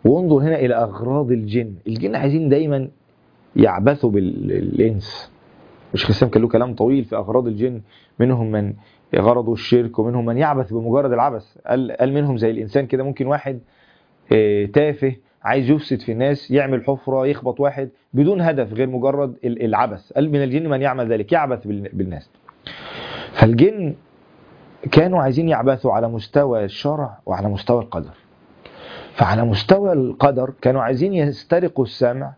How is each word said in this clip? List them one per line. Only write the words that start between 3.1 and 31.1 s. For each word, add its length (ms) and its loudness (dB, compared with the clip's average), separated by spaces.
يعبثوا 540 4
بال-، 380 0
بالإنس. 840 -2
مش 120 -2
الإسلام 260 2
كان 100 4
له 60 2
كلام 280 0
طويل 280 2
في 120 -8
أغراض 320 -2
الجن؟ 340 -4
منهم 320 2
من 220 -2
غرضه 380 2
الشرك، 460 0
ومنهم 260 -2
من 120 -2
يعبث 360 -2
بمجرد 380 0
العبث. 460 -2
قال، 240 -2
قال 220 0
منهم 240 0
زي 140 0
الإنسان 360 -2
كده، 160 -2
ممكن 240 -4
واحد، 320 -4
آه، 320 4
تافه 500 0
عايز 260 0
يفسد 320 0
في 100 -8
الناس، 400 -2
يعمل 340 0
حفرة، 420 -2
يخبط 320 -4
واحد 300 -2
بدون 280 2
هدف 320 0
غير 140 0
مجرد 480 -2
ال-، 200 -4
العبث. 480 -2
قال: 180 0
"من 120 2
الجن 260 -2
من 120 0
يعمل 300 -2
ذلك"، 200 -2
يعبث 360 0
بال-، 260 -6
بالناس. 360 -8
فالجن 640 2
كانوا 300 4
عايزين 280 0
يعبثوا 440 2
على 140 0
مستوى 580 0
الشرع 600 -6
وعلى 240 -4
مستوى 320 2
القدر. 320 -10
فعلى 320 2
مستوى 480 2
القدر 680 0
كانوا 200 2
عايزين 320 0